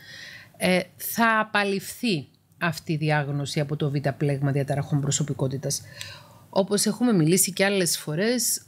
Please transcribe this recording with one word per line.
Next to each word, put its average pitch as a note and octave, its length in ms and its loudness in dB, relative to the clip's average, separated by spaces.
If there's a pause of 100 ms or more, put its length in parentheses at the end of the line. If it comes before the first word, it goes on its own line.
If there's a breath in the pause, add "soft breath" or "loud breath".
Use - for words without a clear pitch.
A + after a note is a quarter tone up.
(560 loud breath)
Ε, F3+ 240 2 (160)
θα A3+ 440 2
απαλληφθεί G3+ 840 -2 (320)
αυτή - 340 -2
η D#3 40 0
διάγνωση C#3+ 640 0
από D3 160 -2
το D3 140 0
Β C#3 40 -4 (220)
πλέγμα C#3 360 0
διαταραχών C#3 480 0
προσωπικότητας. C#3 840 -2 (680 loud breath)
Όπως G3 360 0
έχουμε A#3+ 260 2
μιλήσει F3+ 400 4
και F#3+ 120 0
άλλες G3 340 2
φορές, A3 680 -2